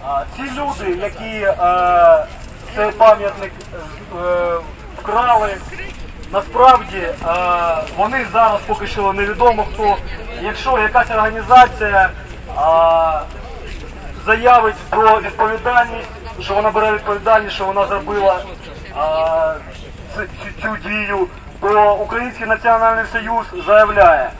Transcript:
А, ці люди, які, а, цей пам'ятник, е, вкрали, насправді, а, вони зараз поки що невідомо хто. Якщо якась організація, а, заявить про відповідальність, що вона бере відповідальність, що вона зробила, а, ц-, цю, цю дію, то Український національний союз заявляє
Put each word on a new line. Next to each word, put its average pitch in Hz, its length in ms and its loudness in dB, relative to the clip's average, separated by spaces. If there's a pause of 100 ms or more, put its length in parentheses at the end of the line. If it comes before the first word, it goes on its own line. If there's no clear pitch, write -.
А, - 160 -2 (140)
ці 262 60 -10
люди, 262 600 -4
які, 214 420 -8 (140)
а, 175 680 4 (520)
цей 208 160 0
пам'ятник, 202 600 4 (200)
е, 180 40 -14 (1200)
вкрали, 214 580 2 (760)
насправді, 202 760 4 (160)
а, 170 580 0 (140)
вони 226 360 -2
зараз 220 340 4
поки 208 200 -4
що 196 260 -2
невідомо 208 600 0
хто. 208 220 0 (460)
Якщо 226 360 -2
якась 226 320 2
організація, 220 1000 4 (460)
а, 165 640 2 (1040)
заявить 226 500 4 (140)
про 220 300 4
відповідальність, 226 880 -2 (340)
що 196 120 -6
вона 208 160 2
бере 214 220 0
відповідальність, 208 640 0
що 196 100 -6
вона 196 220 0
зробила, 196 540 0 (560)
а, 160 580 0 (640)
ц-, 208 100 -8 (160)
цю, - 200 -14
цю 214 140 -6 (120)
дію, 202 380 -4 (340)
то 208 340 4
Український 226 520 -6
національний 226 680 2
союз 226 340 -4 (200)
заявляє 208 720 6